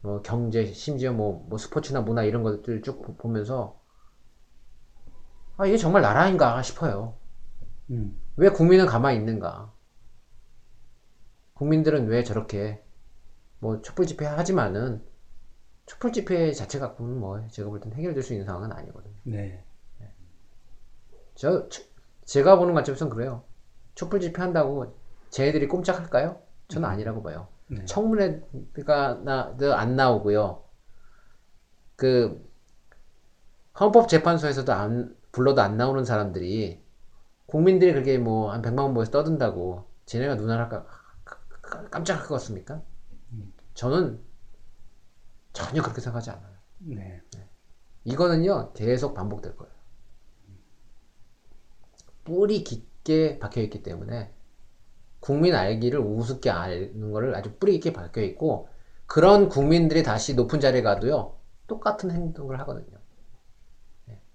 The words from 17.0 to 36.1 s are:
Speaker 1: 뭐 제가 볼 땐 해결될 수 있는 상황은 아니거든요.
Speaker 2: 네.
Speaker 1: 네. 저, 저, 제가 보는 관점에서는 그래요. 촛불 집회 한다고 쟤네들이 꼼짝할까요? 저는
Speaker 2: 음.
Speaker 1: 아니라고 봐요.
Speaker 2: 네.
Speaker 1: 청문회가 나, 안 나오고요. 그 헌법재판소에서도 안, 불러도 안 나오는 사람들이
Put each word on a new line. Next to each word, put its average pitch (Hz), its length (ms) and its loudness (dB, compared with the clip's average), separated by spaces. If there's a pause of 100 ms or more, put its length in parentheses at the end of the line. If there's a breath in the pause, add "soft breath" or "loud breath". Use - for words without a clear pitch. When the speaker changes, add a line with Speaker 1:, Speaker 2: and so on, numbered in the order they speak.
Speaker 1:
뭐 104 300 -8
제가 104 220 -10
볼 104 100 -10
땐 107 120 -12
해결될 147 300 -4
수 123 120 -6
있는 98 100 -6
상황은 98 280 -8
아니거든요. - 500 -14
Speaker 2:
네. 98 420 -8 (340)
Speaker 1:
네. 107 140 -16 (1200)
저, 170 340 0
저, - 140 -14 (420)
제가 175 340 8
보는 175 160 2
관점에서는 139 380 -2
그래요. 120 320 -8 (500)
촛불 180 260 -2
집회 175 220 -4
한다고 143 520 0 (360)
쟤네들이 143 380 2
꼼짝할까요? 170 720 0 (280)
저는 156 200 -2
Speaker 2:
음. - 40 -2
Speaker 1:
아니라고 107 300 -6
봐요. 87 260 -12 (200)
Speaker 2:
네. 92 160 -8
Speaker 1:
청문회가 151 1300 0 (100)
나, 127 300 -2 (220)
안 117 200 2
나오고요. 104 680 4 (1300)
그 123 480 2 (1300)
헌법재판소에서도 160 960 6
안, 107 440 -2 (160)
불러도 127 300 4
안 101 140 2
나오는 131 280 2
사람들이 101 800 -2 (640)